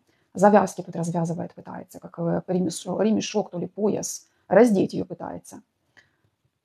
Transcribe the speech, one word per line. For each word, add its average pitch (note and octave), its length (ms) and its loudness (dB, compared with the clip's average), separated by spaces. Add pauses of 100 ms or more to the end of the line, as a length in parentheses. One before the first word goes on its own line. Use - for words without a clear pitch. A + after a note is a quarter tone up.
(340)
Завязки G3 500 4
тут F3 120 -14
развязывает, E3+ 600 -4
пытается, - 440 -16
как, - 200 -16
э, E3+ 280 0
ремеш-, F3+ 380 -2 (180)
ремешок, G#3 480 0
то F3 80 -8
ли D#3+ 80 -6
пояс. - 600 -4 (200)
Раздеть G#3 460 6
ее F3+ 120 -4
пытается. - 560 -12 (1040)